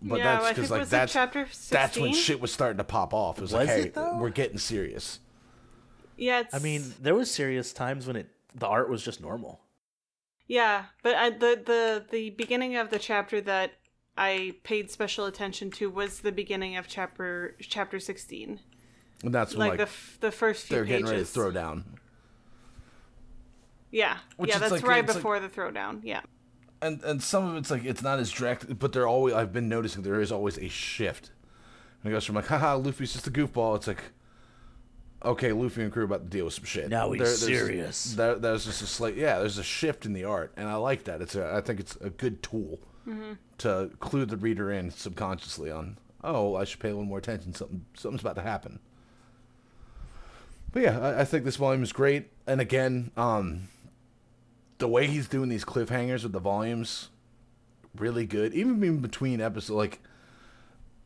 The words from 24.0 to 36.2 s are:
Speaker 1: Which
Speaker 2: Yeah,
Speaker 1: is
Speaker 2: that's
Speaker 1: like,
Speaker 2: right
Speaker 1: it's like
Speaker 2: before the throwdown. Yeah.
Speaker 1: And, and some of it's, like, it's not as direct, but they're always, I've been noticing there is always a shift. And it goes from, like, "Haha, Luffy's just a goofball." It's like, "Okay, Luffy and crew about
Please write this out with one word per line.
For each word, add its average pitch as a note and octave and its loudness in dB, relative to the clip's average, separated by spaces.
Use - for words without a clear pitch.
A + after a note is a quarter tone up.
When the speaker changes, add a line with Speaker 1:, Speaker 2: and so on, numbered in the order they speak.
Speaker 1:
Which F3+ 0
Speaker 2:
Yeah, G#3 6
Speaker 1:
is G3 4
Speaker 2:
that's G#3+ 4
Speaker 1:
like, F3 2
Speaker 2:
right B3 8
Speaker 1:
it's - -4
like - 4
Speaker 2:
before G3+ 0
the F#3+ -8
throwdown. G#2 -6
Yeah. - -6
Speaker 1:
And, D#3 -2
and C#3+ -2
some F#3+ 2
of E3 -4
it's, D3+ -4
like, B2 -2
it's B2+ -4
not C3+ 2
as A#2+ 0
direct, B2 -4
but C3+ 0
they're B2 4
always, B2+ 6
I've G#2+ 2
been A#2 0
noticing A2 0
there G2+ 2
is G2+ 2
always G2+ 0
a F#2 -6
shift. - -4
And G#2 -2
it - 2
goes G#2 0
from, G#2 -2
like, G2 0
"Haha, C#3+ 4
Luffy's C3 -2
just B2+ -8
a D3 -4
goofball." A#2+ 2
It's G2+ -2
like, G2 -4
"Okay, A#2+ 2
Luffy A2+ 0
and G#2 -2
crew A2+ 0
about F#2+ -2